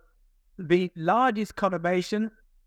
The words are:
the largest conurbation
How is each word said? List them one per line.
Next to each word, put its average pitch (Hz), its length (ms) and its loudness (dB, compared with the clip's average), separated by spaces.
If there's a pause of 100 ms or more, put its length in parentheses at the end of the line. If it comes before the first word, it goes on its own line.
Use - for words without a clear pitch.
(580)
the 180 380 0
largest 214 600 0
conurbation 185 760 -2 (380)